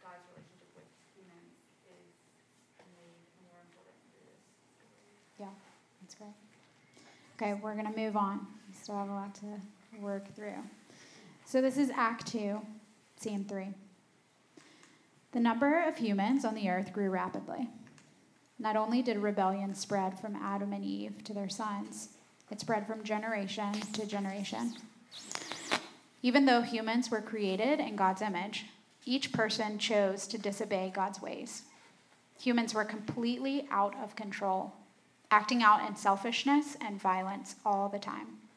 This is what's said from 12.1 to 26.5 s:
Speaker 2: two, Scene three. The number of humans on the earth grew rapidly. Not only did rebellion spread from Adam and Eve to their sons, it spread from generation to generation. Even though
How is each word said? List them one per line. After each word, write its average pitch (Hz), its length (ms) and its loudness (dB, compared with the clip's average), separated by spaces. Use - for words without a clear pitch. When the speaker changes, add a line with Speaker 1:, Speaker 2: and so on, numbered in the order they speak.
Speaker 2:
two, 208 340 -2
Scene 208 280 -4
three. 190 280 -8
The 247 80 0
number 233 420 6
of 330 160 0
humans 226 480 2
on 220 100 0
the 202 140 0
earth 185 240 0
grew 202 160 0
rapidly. 190 600 -4
Not 214 160 0
only 220 260 2
did 233 160 2
rebellion 196 560 2
spread 190 460 -2
from 208 160 -8
Adam 202 360 -4
and 202 140 -6
Eve 202 380 -6
to 220 100 -10
their 196 160 -4
sons, 214 600 -6
it 208 80 -10
spread 214 260 -2
from 220 180 -8
generation 214 680 -2
to 214 120 -4
generation. 202 680 -4
Even 262 240 8
though 240 160 8